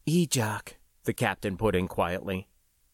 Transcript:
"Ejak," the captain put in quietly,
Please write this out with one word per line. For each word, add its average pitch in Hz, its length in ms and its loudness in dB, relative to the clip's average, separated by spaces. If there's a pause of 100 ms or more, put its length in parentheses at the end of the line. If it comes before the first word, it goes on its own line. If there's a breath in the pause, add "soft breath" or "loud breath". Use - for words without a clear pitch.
"Ejak," 131 720 0 (260)
the 113 100 0
captain 101 420 0
put 101 200 2
in 90 100 2
quietly, 92 640 -4 (460)